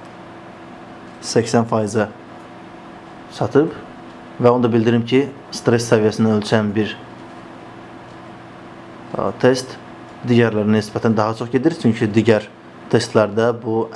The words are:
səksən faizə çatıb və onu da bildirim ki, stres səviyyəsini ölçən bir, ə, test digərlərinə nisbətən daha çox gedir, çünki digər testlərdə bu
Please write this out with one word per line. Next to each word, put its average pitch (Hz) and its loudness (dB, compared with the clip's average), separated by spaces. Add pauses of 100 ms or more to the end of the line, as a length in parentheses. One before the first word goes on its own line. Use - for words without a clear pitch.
(1200)
səksən 117 0
faizə 107 0 (1300)
çatıb 135 2 (680)
və 123 6
onu 123 4
da 117 2
bildirim 117 2
ki, 131 2 (280)
stres 117 0
səviyyəsini 110 4
ölçən 104 0
bir, 107 -2 (2250)
ə, - -2 (140)
test 131 2 (520)
digərlərinə 107 4
nisbətən 110 -2
daha 110 0
çox 120 -8
gedir, 143 0
çünki 113 0
digər 107 2 (440)
testlərdə 113 2 (100)
bu 113 -2 (100)